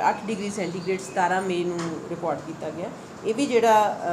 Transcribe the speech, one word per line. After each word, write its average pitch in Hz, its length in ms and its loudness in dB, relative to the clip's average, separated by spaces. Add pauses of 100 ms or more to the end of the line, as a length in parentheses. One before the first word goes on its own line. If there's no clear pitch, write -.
ਅੱਠ - 180 -2
ਡਿਗਰੀ 202 240 -4
ਸੈਂਟੀਗ੍ਰੇਡ 185 500 -2
ਸਤਾਰਾਂ 185 420 0
ਮਈ 180 220 0
ਨੂੰ 175 140 -2 (320)
ਰਿਕਾਰਡ 170 360 -2
ਕੀਤਾ 156 240 -8
ਗਿਆ, 165 200 -8 (340)
ਇਹ 220 100 0
ਵੀ 269 120 0
ਜਿਹੜਾ, 226 540 6 (120)